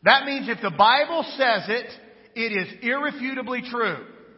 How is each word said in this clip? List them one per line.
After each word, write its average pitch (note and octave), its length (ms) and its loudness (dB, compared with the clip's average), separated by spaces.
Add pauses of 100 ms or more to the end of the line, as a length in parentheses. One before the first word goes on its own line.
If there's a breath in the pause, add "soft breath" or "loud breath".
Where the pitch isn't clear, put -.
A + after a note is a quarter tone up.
That C4+ 240 6
means C#4 200 -4
if A3+ 140 -4
the G3+ 80 -2
Bible C4+ 560 4 (120)
says A#3 300 2
it, A#3 200 -4 (480 loud breath)
it A3+ 160 -2
is F#3+ 160 -2 (160)
irrefutably C4 840 -4
true. G#3 380 -2 (320)